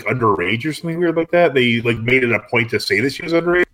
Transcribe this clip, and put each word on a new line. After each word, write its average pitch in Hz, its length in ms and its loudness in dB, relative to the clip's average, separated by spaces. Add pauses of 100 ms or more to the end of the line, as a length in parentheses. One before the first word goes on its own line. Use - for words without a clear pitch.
like, 117 140 -2
underage 107 480 0
or 156 80 -4
something 165 260 -8
weird 170 160 0
like 165 160 -2
that. 170 220 4
They, 120 280 2
like, 117 180 0
made 123 260 2
it 117 80 2
a 101 60 0
point 117 320 -2
to 107 100 0
say 101 180 -2
that 139 140 0
she - 100 -12
was 165 80 -6
underage. 175 420 0